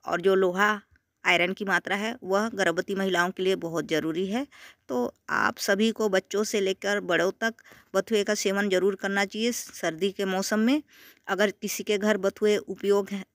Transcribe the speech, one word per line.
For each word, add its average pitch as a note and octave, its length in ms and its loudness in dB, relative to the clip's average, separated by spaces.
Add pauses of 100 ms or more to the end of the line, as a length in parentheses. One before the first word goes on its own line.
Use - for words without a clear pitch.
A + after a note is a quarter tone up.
और E3+ 160 -2
जो F#3+ 140 4
लोहा, F#3+ 460 2 (440)
आयरन F3+ 280 4
की G3+ 120 -8
मात्रा F#3+ 320 0
है, G#3 260 -4
वह G3 280 0
गर्भवती F#3 440 0
महिलाओं F#3 360 2
के F#3+ 120 -8
लिए F#3 140 2
बहुत E3 320 -4
ज़रूरी D#3+ 380 -2
है। A#3 200 -4 (420)
तो B3 260 -4 (160)
आप - 280 0
सभी G#3 320 2
को, A3 180 -2
बच्चों G3 360 0
से G#3+ 160 -2
लेकर G3 420 -2
बड़ों F3 280 2 (100)
तक, A3+ 140 -2 (400)
बथुए G3+ 300 0
का G#3+ 120 0
सेवन G3+ 320 0
ज़रूर F#3 260 2
करना G3 300 -2
चाहिए G#3+ 280 -2
सर्दी F3 600 -4
के G3+ 140 -4
मौसम F#3+ 340 -2
में। C4 220 2 (460)
अगर G3 240 2
किसी - 300 -8
के G#3 160 -2
घर G#3 200 2
बथुए G3+ 380 2
उपयोग G3 540 0
है G3 140 -8 (100)